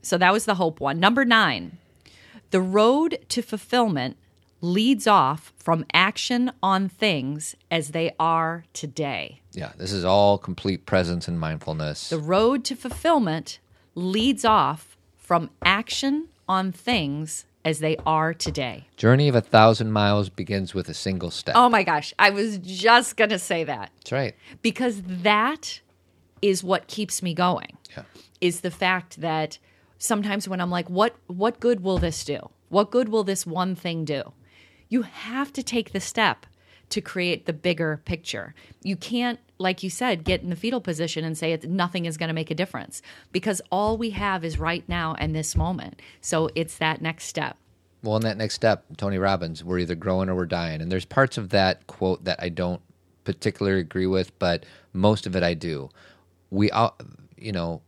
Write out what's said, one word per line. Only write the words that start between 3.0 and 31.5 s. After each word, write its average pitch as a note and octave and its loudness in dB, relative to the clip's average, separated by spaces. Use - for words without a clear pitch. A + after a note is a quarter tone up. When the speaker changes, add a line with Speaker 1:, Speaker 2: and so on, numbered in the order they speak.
Speaker 1:
to A#3+ -2
fulfillment G3+ -2
leads G#3 2
off D#3+ 4
from E3 0
action A#3+ 2
on F#3+ 2
things D3+ -2
as D#3 -2
they E3 -2
are E3 0
today. C3+ -8
Speaker 2:
Yeah, E2 -10
this F#2+ -8
is F#2+ -2
all G2+ 6
complete F#2 -4
presence F2 2
and F2 -4
mindfulness. D#2 -6
Speaker 1:
The E3 -2
road G#3+ 2
to C4+ -6
fulfillment A#3+ 0
leads G#3 0
off D#3 2
from E3 0
action C4+ 0
on F#3+ 2
things D#3 -2
as D#3 0
they D#3 0
are D#3+ 2
today. C#3+ -6
Speaker 2:
Journey C3 6
of C3 4
a A2+ 6
thousand A2 6
miles G#2 2
begins F#2+ -4
with F#2 -4
a D#2+ -10
single F2 -4
step. - -6
Speaker 1:
Oh B3 8
my A3+ 2
gosh, D#3+ -4
I G3+ 6
was G3+ -2
just F#3+ 2
gonna G#3 2
say E3 -2
that. A#2+ -8
Speaker 2:
That's - -10
right. B2+ -2
Speaker 1:
Because A#3 -2
that G#3 0
is F#3+ 2
what F#3 -2
keeps - -6
me F3 -4
going. F3 -2
Speaker 2:
Yeah. - -14
Speaker 1:
Is F3 0
the F3+ -4
fact F3+ -2
that D#3 -4
sometimes G#3 -2
when F#3 -4
I'm F3 -2
like, F3 -4
"What, G3+ 2
what G3 -2